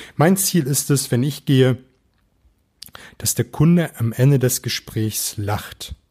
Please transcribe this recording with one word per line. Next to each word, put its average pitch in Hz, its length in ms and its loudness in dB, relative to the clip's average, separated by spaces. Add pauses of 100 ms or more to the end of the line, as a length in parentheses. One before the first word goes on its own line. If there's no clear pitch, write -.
(160)
Mein 185 220 4
Ziel 170 280 0
ist 143 240 -2
es, 139 220 -2
wenn 123 120 0
ich 143 220 -6
gehe, 131 320 4 (1400)
dass - 180 -6
der 120 100 -2
Kunde 165 520 2
am 117 160 -2
Ende 135 260 4
des 127 220 0
Gesprächs - 720 -6
lacht. - 600 -8 (160)